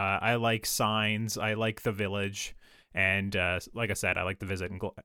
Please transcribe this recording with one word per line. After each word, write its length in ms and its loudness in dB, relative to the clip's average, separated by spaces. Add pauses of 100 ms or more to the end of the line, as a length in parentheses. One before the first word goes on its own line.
(220)
I 140 4
like 300 2
Signs. 720 2
I 180 0
like 280 0
The 100 0
Village. 640 -2 (400)
And, 420 2
uh, 240 2 (140)
like 160 -2
I 40 0
said, 220 0
I 60 0
like 160 -2
The 80 -8
Visit 240 -4
and 100 -8
Gl-, 140 -6 (100)